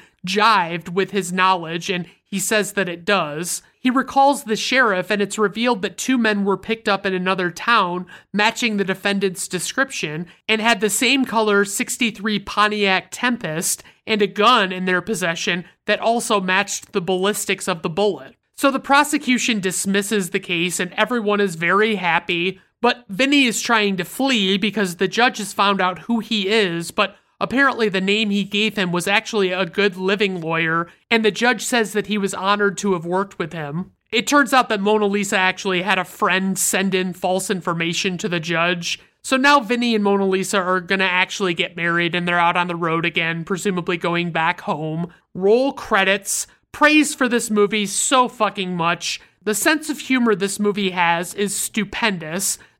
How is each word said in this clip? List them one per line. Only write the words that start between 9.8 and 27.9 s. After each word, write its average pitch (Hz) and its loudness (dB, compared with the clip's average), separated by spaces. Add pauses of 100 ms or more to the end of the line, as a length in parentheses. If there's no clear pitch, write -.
and 220 2
had 214 2
the 208 2
same 254 2
color 208 2
sixty-three 208 -2
Pontiac 202 0
Tempest 185 -4 (220)
and - 0
a 202 4
gun 208 4
in 185 -4
their 185 2
possession 175 -2 (220)
that 208 0
also 220 0
matched 185 -2
the 202 -2
ballistics 190 -2
of 180 -4
the 190 -4
bullet. 160 -2 (220)
So 277 2
the 262 0
prosecution 269 2
dismisses 196 0
the 196 -2
case, 180 -2
and 180 -4
everyone 214 0
is 196 0
very 196 2
happy, 180 -2 (220)
but 240 0
Vinny 269 4
is 233 0
trying 208 2
to 180 -2
flee 208 0
because 202 -2
the 190 0
judge 233 0
has 202 -8
found 202 2
out 185 -2
who 233 -2
he 202 -2
is, 175 0
but 196 -2 (240)
apparently 233 2
the 190 0